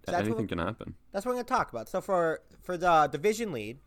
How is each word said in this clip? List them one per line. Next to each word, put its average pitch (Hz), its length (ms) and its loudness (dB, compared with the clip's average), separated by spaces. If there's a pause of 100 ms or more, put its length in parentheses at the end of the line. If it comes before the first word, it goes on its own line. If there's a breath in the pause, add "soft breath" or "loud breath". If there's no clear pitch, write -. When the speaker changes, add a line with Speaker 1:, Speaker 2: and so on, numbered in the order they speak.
Speaker 1:
that's 87 140 -2
Speaker 2:
anything 110 160 0
Speaker 1:
what, 110 120 -4
Speaker 2:
can 90 80 -4
happen. 87 380 -6 (160)
Speaker 1:
that's 202 160 -6
what 254 60 0
I'm 247 40 -4
gonna 247 100 -4
talk 233 240 0
about. 113 160 -8
So 185 140 -4
for, 170 400 0 (220)
for 180 120 -6
the 165 360 6
division 208 400 0
lead, 117 360 -6